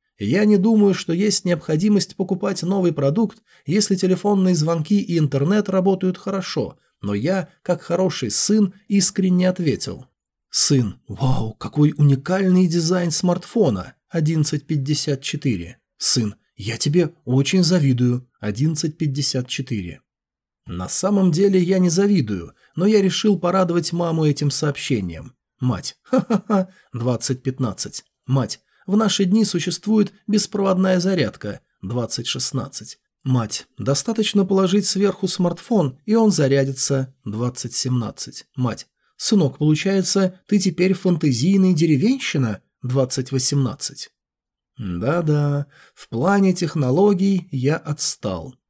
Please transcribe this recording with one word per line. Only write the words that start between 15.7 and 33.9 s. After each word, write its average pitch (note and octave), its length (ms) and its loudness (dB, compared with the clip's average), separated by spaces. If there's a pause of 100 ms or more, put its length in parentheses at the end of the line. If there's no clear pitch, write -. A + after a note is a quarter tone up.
«Сын, A2 380 0 (200)
я G#2+ 220 -6
тебе D#3+ 340 0 (140)
очень C#3 360 2
завидую». B2 640 2 (140)
Одиннадцать D#3 560 -2
пятьдесят C3+ 520 -4
четыре. G2 520 -8 (640)
На F2+ 240 -8
самом F#3+ 420 2
деле F#3 300 4
я F3+ 180 2
не F3+ 120 4
завидую, D3+ 640 0 (200)
но F3 120 0
я G#3+ 160 4
решил G3 360 2
порадовать F3 540 0
маму E3 320 0
этим D3 260 2
сообщением. G2 840 -4 (260)
Мать. B2+ 440 -4
«Ха-ха-ха». G3+ 640 0 (260)
Двадцать B2 480 -4
пятнадцать. C3 600 -6 (220)
Мать. B2+ 340 -2 (260)
«В F#3 100 0
наши G3+ 300 2
дни G#3 180 2
существует G3+ 720 0 (120)
беспроводная F#3+ 760 0
зарядка». D#3 600 -4 (220)
Двадцать A2+ 460 -6
шестнадцать. - 680 -8 (260)
Мать. B2 420 -2 (100)
«Достаточно G#3 720 0